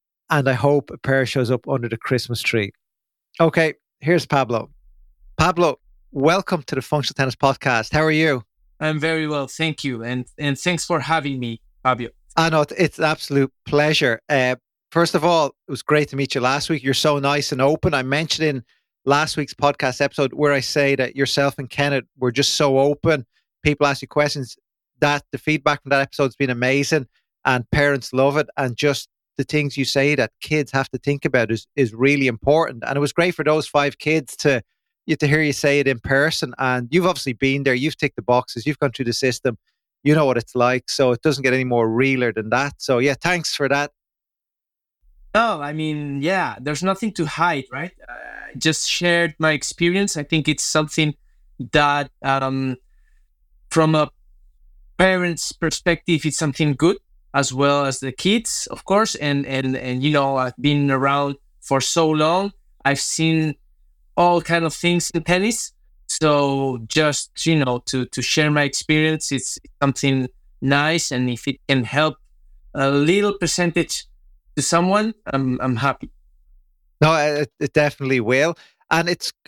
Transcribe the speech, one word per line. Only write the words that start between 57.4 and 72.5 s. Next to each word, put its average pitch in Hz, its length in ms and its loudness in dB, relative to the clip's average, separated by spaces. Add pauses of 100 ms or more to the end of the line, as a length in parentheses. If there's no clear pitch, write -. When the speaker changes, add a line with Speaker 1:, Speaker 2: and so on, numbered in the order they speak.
Speaker 2:
well 143 320 2
as 135 160 -4
the 135 100 -8
kids, - 600 -2
of - 120 -14
course. 214 320 0
And, 143 300 -2
and, 131 320 -2
and, 127 260 -6
you 151 80 2
know, 139 240 2
I've 127 220 -2
been 143 340 2
around 139 460 0 (240)
for 135 180 0
so 160 300 2
long. 165 420 0 (320)
I've 139 160 0
seen 160 560 0 (600)
all 175 240 4
kind 170 240 0
of 156 80 -4
things 175 380 0
in 165 120 -4
tennis. 190 480 0 (360)
So 139 800 0
just, - 580 -2
you 160 180 4
know, 123 220 -2
to, 127 220 -2
to - 140 -8
share 151 300 2
my 147 120 2
experience, 156 680 0
it's - 260 -6 (240)
something 135 460 0 (340)
nice. 147 480 0
And 127 200 -2
if 120 180 -8
it 139 220 -6
can 131 160 2
help 151 320 0 (560)